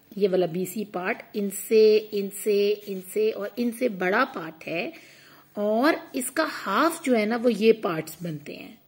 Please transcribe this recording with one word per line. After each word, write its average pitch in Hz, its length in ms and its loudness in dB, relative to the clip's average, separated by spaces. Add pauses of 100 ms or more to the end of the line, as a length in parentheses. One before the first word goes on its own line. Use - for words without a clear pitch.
(180)
ये 196 100 4
वाला 180 180 2
बीसी 180 380 -4
part 190 340 -6 (180)
इनसे, 214 600 4
इनसे, 202 760 0
इनसे 208 600 -2
और 208 280 -6
इनसे 240 300 0
बड़ा 196 360 0
part 165 400 -8
है, 190 280 -6 (640)
और 226 580 0
इसका 277 300 -2
हाफ 294 600 0
जो 254 100 2
है 208 120 2
ना, 226 100 0
वो 240 120 0
ये 220 240 6
parts 175 500 -6
बनते 156 300 -8
हैं, - 360 -16